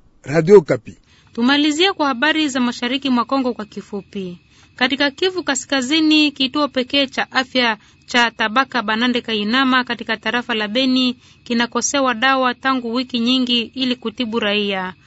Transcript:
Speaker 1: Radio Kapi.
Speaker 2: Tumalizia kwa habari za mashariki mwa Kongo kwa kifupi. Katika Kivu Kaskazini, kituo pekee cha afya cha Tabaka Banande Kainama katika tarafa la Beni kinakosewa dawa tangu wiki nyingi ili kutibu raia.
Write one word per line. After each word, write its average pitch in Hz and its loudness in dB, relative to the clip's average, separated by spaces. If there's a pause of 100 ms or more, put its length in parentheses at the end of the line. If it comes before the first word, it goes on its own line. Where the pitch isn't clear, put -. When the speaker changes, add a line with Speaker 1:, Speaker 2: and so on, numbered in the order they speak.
(240)
Speaker 1:
Radio 165 6
Kapi. 131 -4 (360)
Speaker 2:
Tumalizia 294 2
kwa 302 0
habari 302 0
za 254 -4
mashariki 247 -2
mwa 240 2
Kongo 254 -2
kwa 214 -10
kifupi. 190 -12 (360)
Katika 277 0
Kivu 359 -2
Kaskazini, 294 2
kituo 285 -2
pekee 262 0
cha 220 -4
afya 247 -2 (280)
cha 240 2
Tabaka 233 -2
Banande 233 0
Kainama 247 0
katika 226 -6
tarafa 233 -4
la 214 -4
Beni 254 0 (280)
kinakosewa 240 0
dawa 254 0
tangu 247 -4
wiki 254 -4
nyingi 240 0
ili 254 -4
kutibu 233 -4
raia. 202 -2 (140)